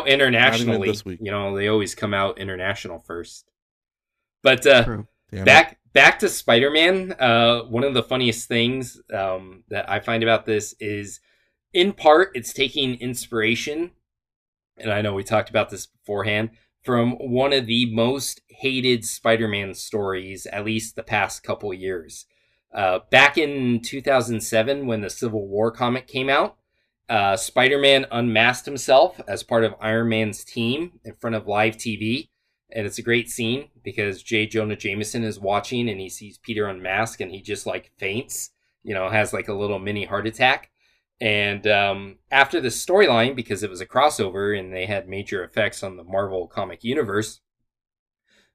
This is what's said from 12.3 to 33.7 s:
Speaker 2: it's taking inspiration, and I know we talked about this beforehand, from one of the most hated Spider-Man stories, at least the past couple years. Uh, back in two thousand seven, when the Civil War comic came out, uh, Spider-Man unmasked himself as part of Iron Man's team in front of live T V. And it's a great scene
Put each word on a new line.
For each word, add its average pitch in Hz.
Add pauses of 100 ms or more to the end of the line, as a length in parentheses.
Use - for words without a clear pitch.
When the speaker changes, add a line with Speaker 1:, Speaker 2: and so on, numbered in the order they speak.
Speaker 2:
it's 117
taking 135
inspiration, 123 (840)
and 110
I 104
know 104
we 98
talked 107
about 110
this 95
beforehand, 107 (340)
from 120
one 131
of 127
the 117
most 120
hated 127
Spider-Man 104
stories, 95
at 104
least 110
the 110
past -
couple 101
years. 92 (480)
Uh, 92 (100)
back 139
in 139
two 139
thousand 120
seven, 135
when 110
the 98
Civil 107
War 107
comic 123
came 135
out, 160 (520)
uh, 98
Spider-Man 139
unmasked 120
himself 143
as 98
part 113
of 107
Iron 113
Man's 110
team 135
in 110
front 113
of 101
live 110
T 110
V. 113 (400)
And 107
it's -
a 117
great 117
scene 123 (120)